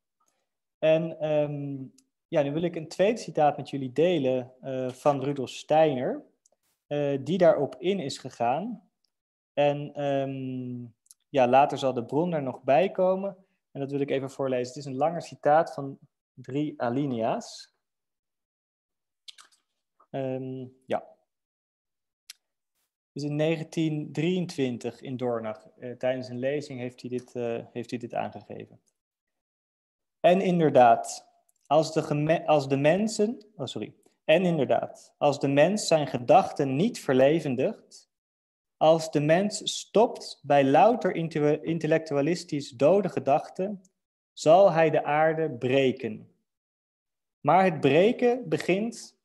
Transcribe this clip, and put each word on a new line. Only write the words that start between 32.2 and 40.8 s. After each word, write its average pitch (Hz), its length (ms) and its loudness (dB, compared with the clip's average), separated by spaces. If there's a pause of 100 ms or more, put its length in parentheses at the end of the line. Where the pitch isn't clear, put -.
als 147 220 2
de 135 80 0
mensen, 208 720 0 (100)
oh, 135 100 -8
sorry. 110 280 -10 (300)
En 165 200 4
inderdaad, 135 760 -2
als 143 220 0
de 147 80 -2
mens 160 380 2
zijn 151 200 0
gedachten 139 680 2
niet 220 240 -2
verlevendigt, 143 1080 0 (680)
als 160 340 4
de 151 100 0
mens 175 580 0
stopt - 640 0
bij 143 220 4
louter 185 500 4